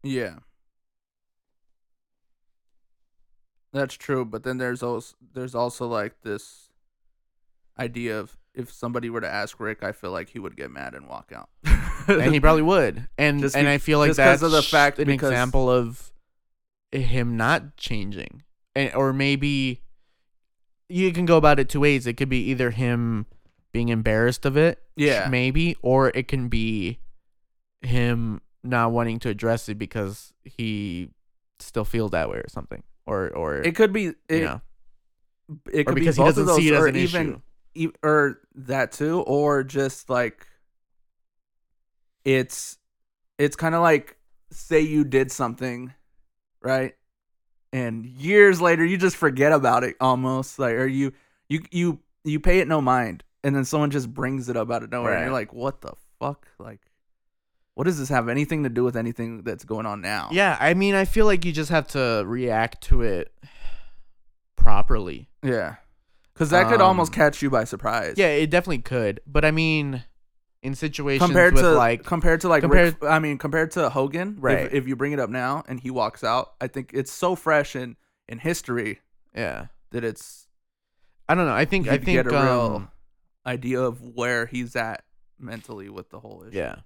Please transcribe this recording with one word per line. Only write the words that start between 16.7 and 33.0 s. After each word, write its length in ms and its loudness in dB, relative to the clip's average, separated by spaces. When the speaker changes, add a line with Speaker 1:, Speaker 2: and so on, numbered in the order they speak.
Speaker 2:
him 460 0
not 400 -2
changing. 680 -8
And, 180 -2
or 200 0
maybe 680 -2
you 240 0
can 140 -2
go 100 6
about 240 6
it 80 0
two 100 -4
ways. 300 2
It 80 -4
could 120 -2
be 120 0
either 220 -2
him 540 -2
being 160 -2
embarrassed 560 0
of 120 0
it, 260 2
Speaker 1:
Yeah. 340 0
Speaker 2:
maybe, 500 0
or 320 2
it 140 -4
can 220 -4
be 500 -4
him 580 -2
not 260 0
wanting 300 -2
to 80 -6
address 400 -4
it 100 -10
because 540 -10
he 680 -8
still 240 -6
feels 260 -2
that 180 -2
way 100 -8
or 100 -12
something. 340 -14